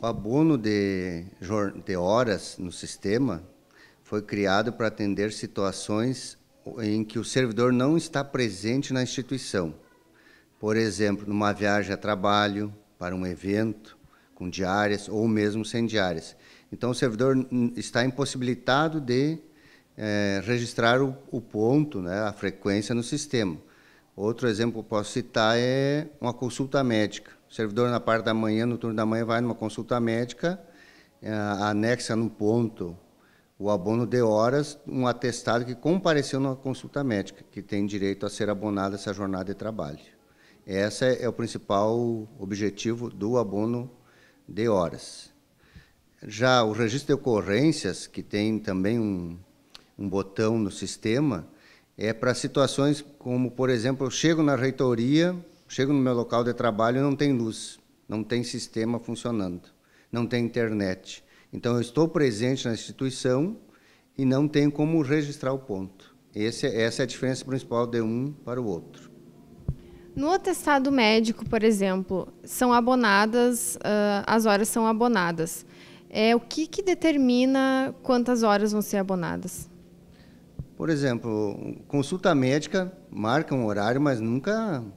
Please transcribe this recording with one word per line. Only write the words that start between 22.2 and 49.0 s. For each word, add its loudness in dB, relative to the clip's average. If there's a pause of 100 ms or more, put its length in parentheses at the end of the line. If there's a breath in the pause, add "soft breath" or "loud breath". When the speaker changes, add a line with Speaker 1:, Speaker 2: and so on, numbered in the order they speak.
Speaker 1:
frequência -2
no -2
sistema. -2 (580 soft breath)
Outro -2
exemplo 0
que -8
eu -14
posso -4
citar 2
é 0 (140)
uma -2
consulta -2
médica. 0 (180)
O -20
servidor, 0
na 0
parte 0
da 2
manhã, 0
no -2
turno -4
da 0
manhã, 0
vai 0
numa -2
consulta -4
médica, -2 (600 loud breath)
eh, -8
anexa 0
no -2
ponto -2 (600 soft breath)
o -4
abono 0
de 2
horas, 2
um -2
atestado -2
que -8
compareceu 0
numa -2
consulta -6
médica, -2
que -12
tem -2
direito -4
a -6
ser -4
abonada -2
essa -8
jornada -4
de -8
trabalho. -8 (680 soft breath)
Esse 0
é 0
o -4
principal 0 (120)
objetivo -4
do -2
abono -2 (580 soft breath)
de -2
horas. -2 (960 soft breath)
Já 4
o 2
registro 0
de -8
ocorrências, 0
que -12
tem 0
também 0
um, -4 (600 loud breath)